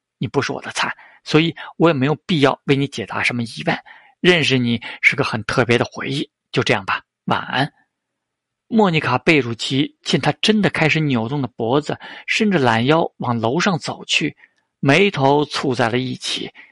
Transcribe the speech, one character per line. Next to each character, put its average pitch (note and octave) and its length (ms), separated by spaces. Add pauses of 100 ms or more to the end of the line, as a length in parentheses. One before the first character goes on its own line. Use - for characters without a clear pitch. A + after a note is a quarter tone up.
(180)
你 - 80
不 B2+ 160
是 C3 120
我 - 80
的 - 100
菜， - 240 (300)
所 D#3 160
以 E3 120 (220)
我 D#3+ 140
也 E3 40
没 C3 120
有 D3+ 100 (100)
必 E3+ 140
要 C3+ 240
为 C#3 140
你 C#3 100
解 A#2 180
答 A2 160
什 B2 140
么 A#2+ 80
疑 A#2 220
问。 E3 120 (440)
认 F3 240
识 C3 120
你 A#2+ 240 (200)
是 - 160
个 C3+ 80
很 A2 180
特 - 220
别 A#2 120
的 A#2+ 60
回 - 260
忆， C#3 200 (240)
就 C3 100
这 B2+ 100
样 G2+ 120
吧， - 180 (220)
晚 - 160
安。 - 320 (960)
莫 G#3+ 200
妮 D#3 120
卡· B2 200
贝 D#3 200
鲁 A#2+ 120
奇 C#3 500
见 D3+ 180
他 D3+ 100 (100)
真 G#3+ 200
的 F#3 80
开 - 180
始 D#3+ 140
扭 B2+ 260
动 C#3+ 140
的 B2+ 80
脖 B2 320
子， - 180 (280)
伸 G#3+ 220
着 F3+ 100
懒 A#2+ 260
腰 D#3 320
往 A#2+ 240
楼 A#2+ 180
上 F3 180
走 - 280
去， - 320 (420)
眉 F3 320
头 C#3+ 320
蹙 C#3 320
在 A#2 140
了 A#2+ 80
一 B2+ 180
起， - 380 (180)